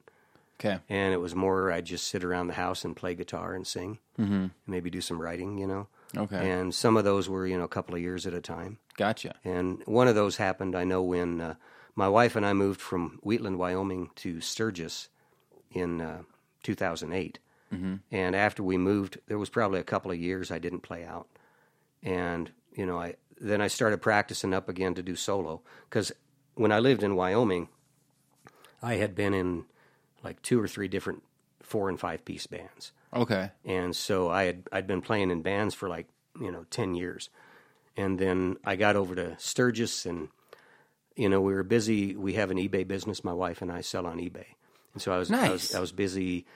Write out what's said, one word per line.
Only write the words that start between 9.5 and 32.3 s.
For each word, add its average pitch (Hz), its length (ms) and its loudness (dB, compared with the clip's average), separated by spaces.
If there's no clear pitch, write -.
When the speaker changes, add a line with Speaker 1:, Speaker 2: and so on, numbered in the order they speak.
Speaker 2:
one 123 220 6
of 117 80 8
those 104 220 4
happened, 95 380 0
I 90 80 0
know, 92 180 2
when, 90 400 0
uh, 82 140 -6
my 98 120 4
wife 113 280 6
and 104 100 2
I 101 80 2
moved 98 260 2
from 87 440 -4
Wheatland, 107 340 0
Wyoming 92 600 -2
to 85 220 -6
Sturgis 87 720 -4
in, 87 300 -2
uh, 82 200 -8
two 101 120 -2
thousand 85 380 -2
eight. 92 260 -4
Speaker 1:
Mm-hmm. 92 220 -4
Speaker 2:
And 92 240 0
after 101 260 2
we 92 160 2
moved, 95 400 2
there 104 120 -2
was 98 100 -4
probably 98 300 2
a 82 40 -6
couple 98 280 -2
of 87 80 -4
years 90 320 -4
I 82 80 -4
didn't 85 220 -6
play 85 220 -12
out. 82 240 -12
And, 87 480 -2
you 98 120 -2
know, 90 140 -2
I, 85 160 -8
then 104 220 0
I 104 60 2
started 104 360 2
practicing 104 500 2
up 92 160 0
again 92 240 0
to 90 80 -6
do 87 140 -6
solo. 85 460 -4
'Cause 104 220 0
when 107 180 4
I 104 80 6
lived 120 220 6
in 101 140 4
Wyoming, 92 540 4
I 117 140 0
had 98 200 0
been 101 180 2
in, 90 320 0
like, - 180 -10
two 123 180 4
or 101 80 0
three 101 200 -4
different 95 360 -4
four 98 280 -2
and 87 100 -2
five 82 260 -6
piece - 220 -10